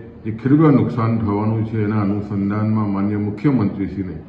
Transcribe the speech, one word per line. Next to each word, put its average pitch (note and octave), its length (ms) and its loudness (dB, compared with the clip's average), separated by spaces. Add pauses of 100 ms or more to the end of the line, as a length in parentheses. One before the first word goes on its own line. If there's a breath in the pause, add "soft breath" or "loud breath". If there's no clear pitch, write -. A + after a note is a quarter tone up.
(240)
જે A2 80 -8 (100)
ખેડૂતોને D3 360 6
નુકસાન A2+ 440 0
થવાનું G#2+ 480 0
છે A2+ 80 -4 (100)
એના G#2+ 180 0
અનુસંધાનમાં G2+ 880 -2
માનનીય G2+ 260 0
મુખ્યમંત્રીશ્રીને G2 960 -2 (140)